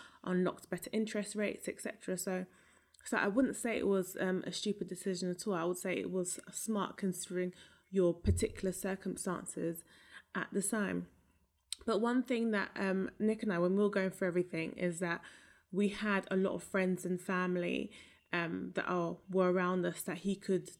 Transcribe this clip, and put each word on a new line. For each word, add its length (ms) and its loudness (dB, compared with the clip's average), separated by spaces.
unlocked 460 0
better 220 -6
interest 440 -2
rates, 320 -2
et 120 -6
cetera. 380 -6
So, 280 -4
so 120 -2
I 100 2
wouldn't 280 4
say 220 -2
it 100 0
was, 320 0
um, 260 0
a 60 -8
stupid 380 -2
decision 420 -2
at 160 -6
all. 60 2
I 100 0
would 140 0
say 160 -2
it 180 -2
was 280 -2
smart 460 -2
considering 560 -2
your 240 6
particular 600 2
circumstances 1080 -4
at 160 -4
the 100 0
time. 460 0
But 140 2
one 240 2
thing 280 0
that, 260 0
um, 320 0
Nick 240 2
and 80 0
I, 80 2
when 160 4
we 80 6
were 60 6
going 220 2
through 180 0
everything, 440 0
is 260 -2
that 220 -2
we 180 4
had 420 0
a 60 4
lot 160 4
of 100 -6
friends 400 2
and 160 0
family, 720 0
um, 440 -2
that 120 0
are, 300 0
were 220 4
around 340 2
us 180 -2
that 160 -6
he 160 0
could 340 0